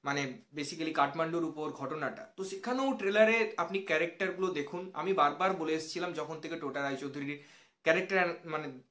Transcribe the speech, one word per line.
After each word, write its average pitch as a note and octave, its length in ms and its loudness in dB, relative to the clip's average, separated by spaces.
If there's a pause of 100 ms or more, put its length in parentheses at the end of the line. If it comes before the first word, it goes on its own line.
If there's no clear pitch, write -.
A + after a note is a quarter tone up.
মানে C#3 180 0 (320)
basically D#3 380 -4
কাঠমান্ডুর D#3+ 580 2
উপর D3+ 220 -6
ঘটনাটা, C#3 500 -4 (140)
তো F#3+ 140 -8
সেখানেও C4 380 -2 (120)
ট্রেলারে G#3+ 360 6 (220)
আপনি F#3+ 200 0 (100)
ক্যারেক্টারগুলো F3+ 600 0 (100)
দেখুন। F3 240 -4 (120)
আমি F3 180 0
বারবার D#3 380 4 (100)
বলে D#3 180 0
এসেছিলাম E3+ 340 -4
যখন D3+ 300 -6
থেকে E3 140 -6
Tota C#3 260 -4
রায়চৌধুরীর C#3 560 -4 (460)
character F#3 420 4 (260)
মানে D3+ 140 -4 (240)